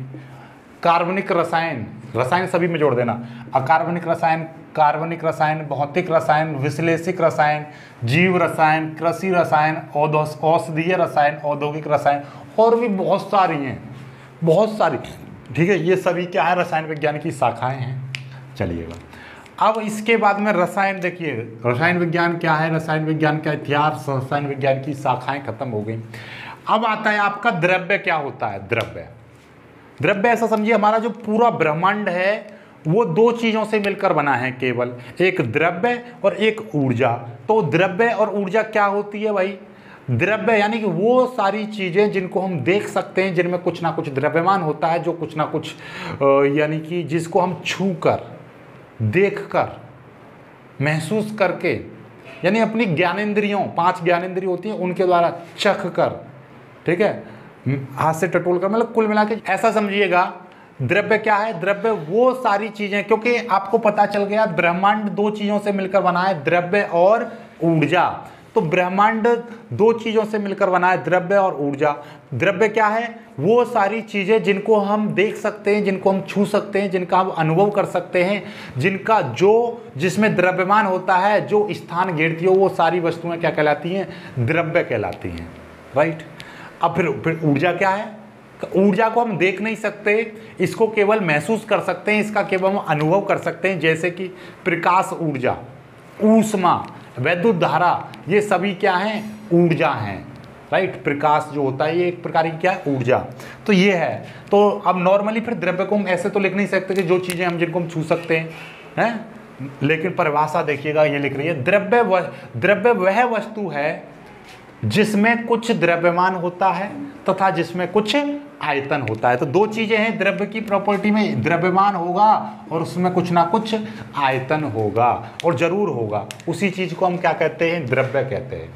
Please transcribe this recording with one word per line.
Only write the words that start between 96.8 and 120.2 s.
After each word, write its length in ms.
वैद्युत 360
धारा, 540
ये 120
सभी 340
क्या 200
हैं? 440
ऊर्जा 360
हैं, 380
Right। 300
प्रकाश 500
जो 100
होता 220
है 140
ये 80
एक 160
प्रकार 260
की 80
क्या 140
है? 160
ऊर्जा। 300
तो 60
ये 200
है। 320
तो 340
अब 220
normally 380
फिर 80
द्रव्य 320
को 100
हम 120
ऐसे 220
तो 100
लिख 160
नहीं 120
सकते 260
कि 80
जो 180
चीज़ें 260
हम, 120
जिनको 220
हम 80
छू 160
सकते 340
हैं, 120
हैं? 260
लेकिन 280
परिभाषा 520
देखिएगा, 400
ये 160
लिख 180
रही 100
है, 160
द्रव्य 380
व-, 300
द्रव्य 340
वह 320
वस्तु 460
है 500
जिसमें 600
कुछ 260
द्रव्यमान 640
होता 340
है 220
तथा 200
जिसमें 420
कुछ 260
आयतन 480
होता 200
है। 80
तो 80
दो 220
चीज़ें 300
हैं 200
द्रव्य 280